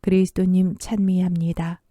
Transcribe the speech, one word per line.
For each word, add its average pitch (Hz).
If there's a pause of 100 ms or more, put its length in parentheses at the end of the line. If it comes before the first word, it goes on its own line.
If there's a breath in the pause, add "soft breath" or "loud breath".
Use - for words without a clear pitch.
그리스도님 185
찬미합니다. 180